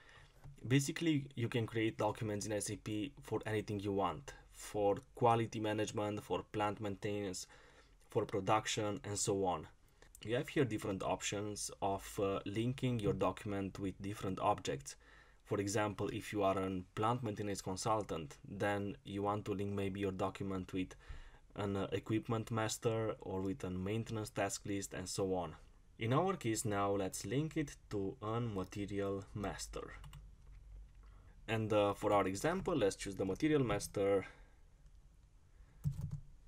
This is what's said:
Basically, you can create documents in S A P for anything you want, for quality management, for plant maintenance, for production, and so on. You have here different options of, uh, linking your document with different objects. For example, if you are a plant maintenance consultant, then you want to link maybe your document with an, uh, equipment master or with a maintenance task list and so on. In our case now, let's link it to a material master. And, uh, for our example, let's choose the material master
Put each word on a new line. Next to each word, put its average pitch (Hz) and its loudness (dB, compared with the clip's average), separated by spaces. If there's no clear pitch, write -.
Basically, 143 4
you 117 0
can 113 2
create 110 0
documents 104 0
in 107 -2
S 104 0
A 104 -4
P 107 -4
for 110 -2
anything 107 0
you 101 0
want, 87 0
for 101 2
quality 117 4
management, 107 0
for 92 0
plant 104 0
maintenance, 101 -2
for 107 2
production, 104 2
and 101 -2
so 98 4
on. 85 0
You 110 0
have 151 -2
here 147 4
different 104 0
options 101 -2
of, 98 -2
uh, 98 2
linking 120 0
your 98 4
document 95 0
with 98 -4
different 98 -4
objects. - 0
For 104 2
example, 101 0
if - -6
you 101 2
are 95 4
a 95 0
plant 120 2
maintenance 104 -4
consultant, 95 -2
then 101 0
you 101 -2
want 104 0
to 107 -2
link 101 -2
maybe 98 -2
your 98 2
document 95 -2
with 92 -2
an, 101 0
uh, 95 0
equipment 110 0
master 113 0
or 95 -4
with 95 -2
a 92 -4
maintenance 107 -2
task - -2
list 101 -4
and 90 -6
so 95 0
on. 82 -2
In 113 0
our 180 4
case 110 0
now, 101 2
let's 98 0
link 147 0
it 151 -2
to 98 -2
a 110 0
material 98 -2
master. 85 -6
And, 110 2
uh, 101 6
for 104 2
our 98 6
example, 170 0
let's 104 4
choose 98 -6
the 98 0
material 143 4
master 101 2